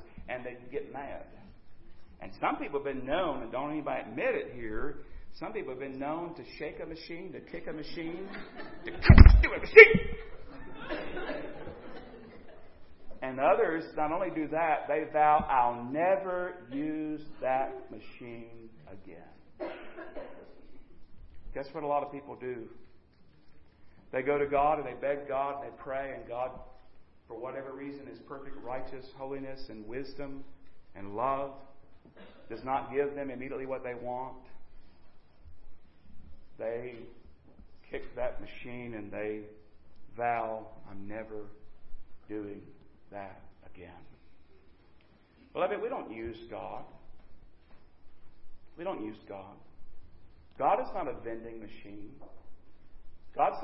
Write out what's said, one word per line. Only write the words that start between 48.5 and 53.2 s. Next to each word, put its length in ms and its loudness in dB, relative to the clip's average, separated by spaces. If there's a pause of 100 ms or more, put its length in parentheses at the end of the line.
We 60 -8
don't 200 -4
use 140 -8 (100)
God. 300 -12 (1040)
God 220 6
is 120 -2
not 140 -2
a 140 -4
vending 380 -8
machine. 520 -10 (1200)